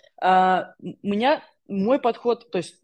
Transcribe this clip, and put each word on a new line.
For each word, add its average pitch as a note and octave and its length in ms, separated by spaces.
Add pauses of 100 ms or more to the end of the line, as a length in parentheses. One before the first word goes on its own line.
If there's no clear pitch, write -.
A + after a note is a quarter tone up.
(200)
А, F#3 520 (100)
м-, F3+ 200
у - 60
меня, A#3+ 340 (260)
мой G3+ 300
подход, A#3 520
то F#3+ 80
есть - 240